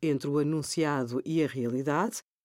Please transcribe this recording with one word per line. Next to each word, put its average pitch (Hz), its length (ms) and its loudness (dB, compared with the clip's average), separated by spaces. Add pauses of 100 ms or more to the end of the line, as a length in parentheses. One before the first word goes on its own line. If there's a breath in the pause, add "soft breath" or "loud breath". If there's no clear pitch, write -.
entre 147 260 2
o 143 80 2
anunciado 147 880 0
e 160 180 2
a 139 40 2
realidade 135 720 0 (260)